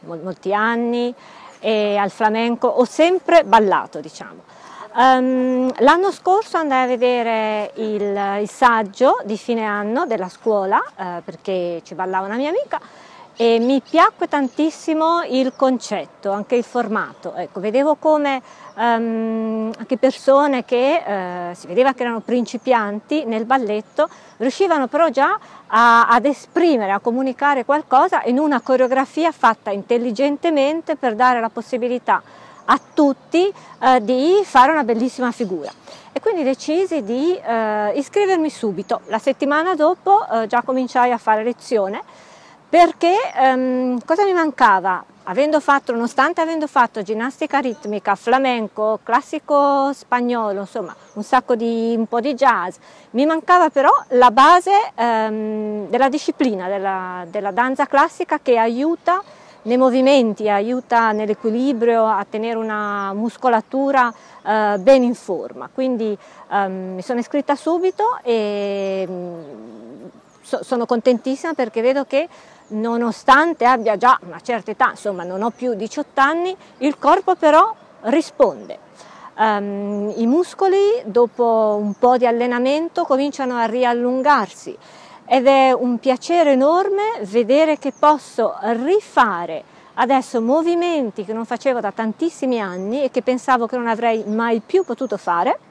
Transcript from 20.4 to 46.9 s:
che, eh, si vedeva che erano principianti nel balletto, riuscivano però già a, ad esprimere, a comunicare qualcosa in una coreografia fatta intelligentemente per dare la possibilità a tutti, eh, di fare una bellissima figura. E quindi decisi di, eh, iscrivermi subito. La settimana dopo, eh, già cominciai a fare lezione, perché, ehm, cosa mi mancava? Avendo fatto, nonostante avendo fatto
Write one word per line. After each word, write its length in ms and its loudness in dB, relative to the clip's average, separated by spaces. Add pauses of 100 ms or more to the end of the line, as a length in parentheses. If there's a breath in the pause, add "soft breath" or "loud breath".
che, 840 -2
eh, 60 -12
si 120 -20
vedeva 240 2
che 120 -4
erano 180 -4
principianti 1040 -2
nel 180 -4
balletto, 640 -2 (300 loud breath)
riuscivano 500 0
però 220 2
già 280 0 (300 loud breath)
a, 400 6
ad 160 4
esprimere, 720 0
a 60 0
comunicare 680 -2
qualcosa 580 2
in 160 0
una 220 0
coreografia 720 0
fatta 380 0
intelligentemente 1200 -2
per 200 -4
dare 260 2
la 80 -4
possibilità 760 -4 (420 loud breath)
a 140 2 (140)
tutti, 580 0 (280 loud breath)
eh, 240 4
di 400 2
fare 280 4
una 120 0
bellissima 480 -2
figura. 380 -6 (420 loud breath)
E 80 -6
quindi 240 -2
decisi 600 -2
di, 340 -2
eh, 580 -2
iscrivermi 540 0
subito. 580 -6
La 120 -2
settimana 560 0
dopo, 520 2
eh, 200 -2
già 140 0
cominciai 500 0
a 60 -2
fare 260 0
lezione, 580 -2 (640 loud breath)
perché, 480 4 (200)
ehm, 720 0
cosa 200 2
mi 80 2
mancava? 680 2 (240)
Avendo 320 0
fatto, 320 0
nonostante 500 0
avendo 260 -2
fatto 340 0